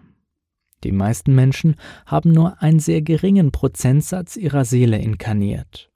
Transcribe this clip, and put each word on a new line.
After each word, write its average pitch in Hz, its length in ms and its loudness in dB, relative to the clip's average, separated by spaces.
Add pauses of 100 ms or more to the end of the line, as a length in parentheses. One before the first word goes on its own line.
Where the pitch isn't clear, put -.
(840)
Die - 80 -6
meisten 104 420 0
Menschen 135 420 2 (300)
haben 156 260 0
nur 165 300 2
einen 156 180 4
sehr 165 220 -2
geringen 160 500 2
Prozentsatz 147 840 -2
ihrer 143 300 -2
Seele 117 340 2
inkarniert 104 960 -6